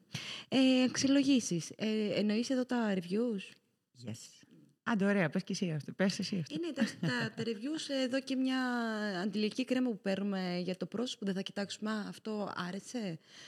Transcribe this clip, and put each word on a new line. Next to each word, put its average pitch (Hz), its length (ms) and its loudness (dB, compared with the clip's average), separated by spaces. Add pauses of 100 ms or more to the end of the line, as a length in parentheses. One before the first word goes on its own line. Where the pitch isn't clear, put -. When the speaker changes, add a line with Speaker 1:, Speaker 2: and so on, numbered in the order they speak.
(500)
Speaker 1:
Ε, 262 340 6
αξιολογήσεις. 262 920 4
Ε, 214 320 0 (120)
εννοείς 208 300 2
εδώ 254 160 2
τα 226 300 2
reviews; 196 460 0 (680)
Speaker 2:
Yes. 107 60 -6 (680)
Άντε, 202 220 2
ωραία, 202 240 4
πες 190 140 0
και - 100 -6
εσύ 180 180 -2
αυτό, 151 220 -4
πες 190 260 2
εσύ 196 180 -2
αυτό. 170 180 -4
Speaker 1:
Είναι, 339 120 -2
εντάξει, 247 320 -2
τα, 170 80 -2 (280)
τα 226 80 -4
reviews, 233 460 -4 (100)
ε, 262 40 2
εδώ 262 180 0
και 269 140 -4
μια 262 240 2 (640)
αντιλιακή 214 420 0
κρέμα 254 240 2
που 202 100 -2
παίρνουμε 190 640 0
για 180 140 -2
το - 80 -6
πρόσωπο, 220 400 -4
δεν 196 80 2
θα 190 80 -2
κοιτάξουμε, 202 500 -4
"Α, 208 160 -2
αυτό 208 480 -6
άρεσε, 180 640 -6 (280)